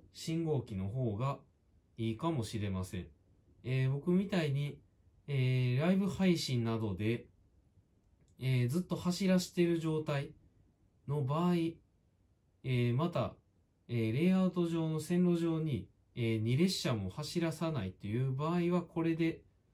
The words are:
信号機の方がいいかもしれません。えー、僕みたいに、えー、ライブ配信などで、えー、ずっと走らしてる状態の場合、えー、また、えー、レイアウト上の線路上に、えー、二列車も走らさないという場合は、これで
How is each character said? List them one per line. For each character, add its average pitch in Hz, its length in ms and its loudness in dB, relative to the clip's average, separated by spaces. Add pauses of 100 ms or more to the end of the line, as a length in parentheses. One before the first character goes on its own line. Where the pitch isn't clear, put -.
(120)
信 165 320 -4
号 143 180 0
機 107 140 -8
の 95 100 -4
方 113 300 -2
が 135 240 -4 (560)
い 113 160 -2
い 107 40 -4
か 165 140 -2
も 131 140 -2
し 110 160 -6
れ 101 100 -2
ま 92 140 -2
せ 92 140 -8
ん。 87 100 -10 (560)
え 131 240 0
ー、 - 20 0
僕 143 220 -2
み 190 160 2
た 175 160 0
い 139 80 0
に、 143 260 -4 (480)
え 127 540 2
ー、 - 0 -
ラ 175 140 4
イ - 20 4
ブ 196 120 2
配 185 300 4
信 123 240 -2
な 113 160 0
ど 107 160 -2
で、 104 320 -2 (1120)
え 127 280 2
ー、 - 20 0
ず 165 120 0
っ - 20 -4
と 175 120 -4
走 180 320 -2
ら 185 140 6
し - 100 -8
て 175 160 4
る 170 140 2
状 156 240 0
態 143 260 -2 (800)
の 143 160 0
場 165 260 2
合、 175 60 4
え 165 180 0 (880)
ー、 120 320 2
ま 165 140 0
た、 110 260 -2 (560)
え 120 40 -4
ー、 113 180 0
レ 147 120 2
イ 185 80 6
ア 190 120 4
ウ 175 60 4
ト 175 180 0
上 165 220 0
の 156 100 -2
線 175 240 2
路 170 180 2
上 165 180 0
に、 131 280 -2 (260)
え 123 60 -8
ー、 113 200 2
二 120 180 2
列 185 160 4
車 135 200 -2
も 98 140 -4
走 151 320 -4
ら 160 120 0
さ 165 200 -4
な 107 140 -4
い 90 60 -6
と - 140 -14
い 113 160 -2
う 135 120 -2
場 151 160 -2
合 175 200 2
は、 175 120 2
こ 165 200 -4
れ 165 140 0
で 160 240 0 (340)